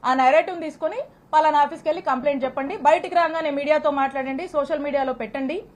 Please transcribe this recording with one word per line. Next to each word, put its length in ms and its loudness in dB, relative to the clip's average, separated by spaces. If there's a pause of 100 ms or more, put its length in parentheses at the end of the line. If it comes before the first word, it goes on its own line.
ఆ 100 2
నెరేటివ్ని 520 2
తీసుకొని 340 -6 (300)
పలానా 300 4
ఆఫీస్కి 300 0
వెళ్ళి 120 -2
కంప్లైంట్ 420 -2
చెప్పండి, 340 -4
బయటికి 380 2
రాగానే 360 0
మీడియాతో 400 0
మాట్లాడండి, 560 -2
సోషల్ 320 -2
మీడియాలో 340 -2
పెట్టండి 460 -6 (160)